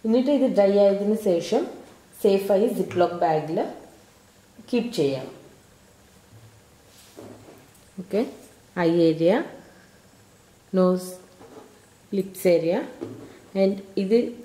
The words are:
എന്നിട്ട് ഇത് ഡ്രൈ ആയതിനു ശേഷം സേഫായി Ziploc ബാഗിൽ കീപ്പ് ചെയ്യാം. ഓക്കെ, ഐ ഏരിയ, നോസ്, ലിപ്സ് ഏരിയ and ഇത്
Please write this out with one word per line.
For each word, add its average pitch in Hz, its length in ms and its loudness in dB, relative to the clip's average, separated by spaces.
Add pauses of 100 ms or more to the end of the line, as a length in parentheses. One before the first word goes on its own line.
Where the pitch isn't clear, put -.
എന്നിട്ട് 247 340 2
ഇത് 262 80 2 (100)
ഡ്രൈ 196 140 4 (140)
ആയതിനു 202 320 2 (120)
ശേഷം 190 340 0 (580)
സേഫായി 196 460 2 (100)
Ziploc 180 340 0 (120)
ബാഗിൽ 156 340 -2 (1120)
കീപ്പ് 240 300 -2
ചെയ്യാം. 135 280 -2 (2750)
ഓക്കെ, 196 200 -4 (640)
ഐ 165 40 4 (180)
ഏരിയ, 160 240 2 (1500)
നോസ്, 185 320 2 (1080)
ലിപ്സ് 190 380 -4
ഏരിയ 165 200 0 (840)
and 196 140 4 (260)
ഇത് 196 160 2 (280)